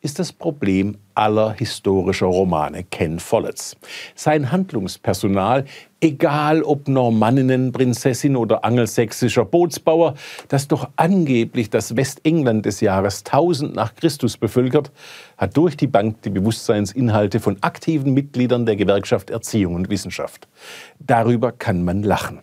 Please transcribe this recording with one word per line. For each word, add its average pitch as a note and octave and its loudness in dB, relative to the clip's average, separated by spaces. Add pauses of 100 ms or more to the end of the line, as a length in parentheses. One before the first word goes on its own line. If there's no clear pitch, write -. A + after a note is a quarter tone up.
ist - -6
das F3 -4
Problem G2+ -2 (180)
aller G#2+ 2
historischer G2 0
Romane F2 0
Ken E2+ -4
Folletts. - -4 (380)
Sein D3+ 0
Handlungspersonal, A2 -2 (340)
egal D3+ 2
ob C#3+ -2
Normanninnen, B2+ 2
Prinzessin B2+ 0
oder A2+ 0
angelsächsischer A#2 0
Bootsbauer, E3 2 (340)
das C#3+ 0
doch - 0
angeblich C3+ 2
das A2+ -2
Westengland C3 0
des G#2 -2
Jahres G2 0
tausend D3+ 0
nach G#2+ -2
Christus - -2
bevölkert, B2+ 0 (460)
hat F#2+ -4
durch D3+ 2
die D3 0
Bank A2 0
die A2 -4
Bewusstseinsinhalte G#2+ 0
von G2+ -2
aktiven C#3 -2
Mitgliedern B2 0
der A2 0
Gewerkschaft G2 0
Erziehung G2+ -2
und F2+ -4
Wissenschaft. - -8 (500)
Darüber A#2 2
kann F2+ -2
man F2+ -2
lachen - -2